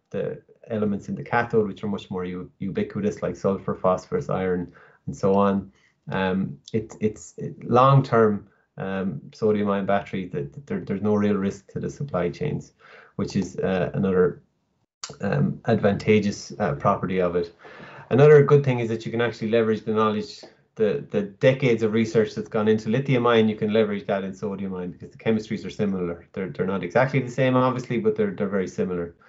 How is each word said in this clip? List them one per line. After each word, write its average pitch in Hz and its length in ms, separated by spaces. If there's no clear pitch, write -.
the - 320
elements 104 400
in 98 60
the - 100
cathode, 117 420
which 95 160
are 107 60
much 95 220
more 90 160
u-, 90 320
ubiquitous, 101 640
like 85 140
sulfur, 98 380
phosphorus, 92 540
iron, 92 420
and 95 100
so 98 180
on, 98 380
um, 95 460
it, 110 260
it's, - 380
it, - 260
long-term, 113 840
um, 95 460
sodium 104 380
ion 98 160
battery, 98 420
that, 78 240
that - 140
there, 98 140
there's 98 220
no 107 120
real 104 220
risk 95 360
to - 80
the 95 80
supply - 400
chains, - 460
which 98 180
is, 98 220
uh, 92 380
another, 92 480
um, 95 440
advantageous, 101 920
uh, 87 160
property 92 440
of 87 160
it. 87 220
Another 143 340
good 143 180
thing 123 180
is 110 100
that 113 160
you 110 40
can 113 120
actually 110 260
leverage 110 380
the 110 80
knowledge, 107 480
the, 104 340
the 104 120
decades 120 600
of 104 80
research 110 420
that's 104 140
gone 107 180
into 110 220
lithium 127 400
ion, 113 200
you 107 60
can 107 180
leverage 104 340
that 98 180
in 95 100
sodium 95 400
ion 90 160
because - 200
the - 60
chemistries 107 480
are 92 60
similar. 92 600
They're, 95 180
they're 92 160
not 95 160
exactly 131 380
the 120 100
same, 131 240
obviously, 127 440
but 107 180
they're, 101 160
they're 98 160
very 95 180
similar. 90 480